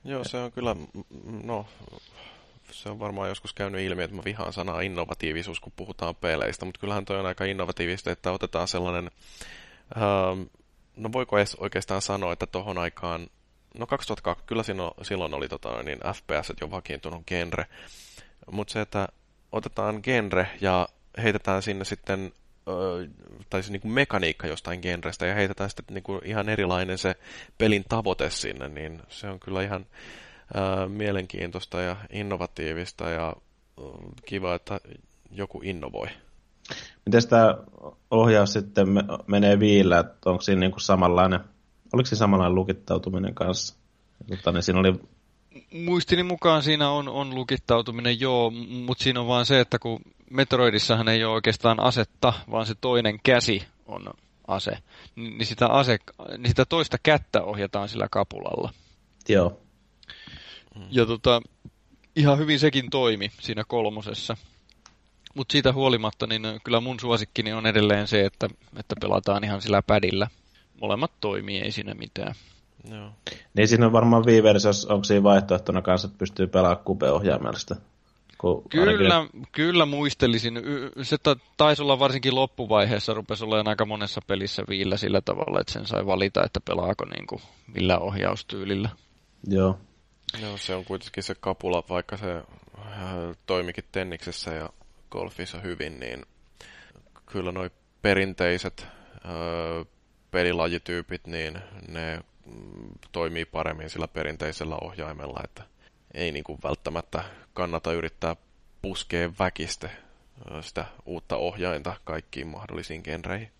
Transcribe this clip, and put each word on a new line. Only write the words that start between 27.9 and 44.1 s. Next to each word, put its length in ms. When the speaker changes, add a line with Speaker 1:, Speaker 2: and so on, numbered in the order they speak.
Speaker 1:
sinne, 400
niin 400
se 180
on 120
kyllä 240
ihan, 220
ö, 340
mielenkiintoista 920
ja 140
innovatiivista 960
ja, 260
ö, 20
kiva, 300
että 240
joku 320
innovoi. 440
Speaker 2:
Miten 240
tää 280
ohjaus 420
sitten 360
me-, 140
menee 320
viillä, 400
että 300
onko 120
siinä 180
niinku 200
samanlainen, 600
oliko 140
siinä 120
samanlainen 360
lukittautuminen 800
kanssa? 400